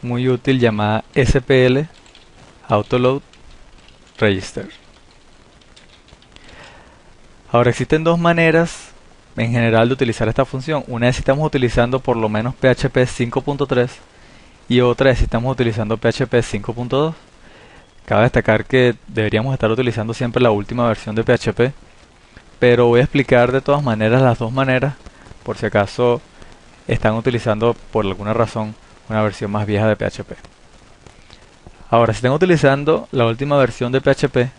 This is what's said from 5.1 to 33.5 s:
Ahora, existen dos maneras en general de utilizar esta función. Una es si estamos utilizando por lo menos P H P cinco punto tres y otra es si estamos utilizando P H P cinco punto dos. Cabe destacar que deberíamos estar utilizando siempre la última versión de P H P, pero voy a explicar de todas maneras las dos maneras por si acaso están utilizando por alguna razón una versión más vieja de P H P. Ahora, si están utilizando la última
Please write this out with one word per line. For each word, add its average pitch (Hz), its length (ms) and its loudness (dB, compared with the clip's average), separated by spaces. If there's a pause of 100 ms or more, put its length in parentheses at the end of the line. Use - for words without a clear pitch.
Ahora, 123 160 4
existen 156 340 -2
dos 170 160 0
maneras 165 680 0 (480)
en 113 140 -2
general 117 360 2
de 127 60 0
utilizar 120 340 0
esta 110 160 0
función. 135 440 -6
Una 120 200 -2
es 123 80 0
si - 60 -8
estamos 147 260 0
utilizando 127 540 0
por 120 160 -2
lo 110 100 -2
menos 110 280 -4
P - 120 0
H 127 220 0
P 127 160 2
cinco 120 340 -4
punto 143 260 -4
tres 123 320 -2 (720)
y 123 140 4
otra 123 300 2
es 120 80 0
si - 40 2
estamos 120 300 -2
utilizando 113 420 -2
P 117 140 0
H 120 180 -2
P 117 160 0
cinco 107 300 -8
punto 123 240 -4
dos. 156 180 -2 (880)
Cabe 107 200 2
destacar 110 420 2
que 123 300 2 (120)
deberíamos 110 460 -2
estar 113 160 -2
utilizando 113 460 -2
siempre 123 260 -2
la 120 80 4
última 117 380 -2
versión 107 260 -4
de 113 100 -2
P 123 100 2
H 113 200 -2
P, 123 180 0 (840)
pero 120 300 4
voy 120 120 4
a 127 40 4
explicar 123 480 2
de 131 100 0
todas 143 220 0
maneras 113 400 2
las 120 160 2
dos 113 120 -6
maneras 135 440 -2 (480)
por 107 120 -8
si 110 120 -6
acaso 117 520 0 (680)
están 110 260 0
utilizando 113 600 -2 (160)
por 107 120 -2
alguna 101 300 -4
razón 110 400 -2 (340)
una 110 140 -2
versión 104 300 -4
más 104 160 -4
vieja 107 200 0
de 107 80 2
P 107 100 -6
H 95 180 -8
P. - 120 -16 (1600)
Ahora, 117 200 4
si 104 60 -4
están 123 140 0
utilizando 147 800 2
la 120 160 0
última 139 300 -2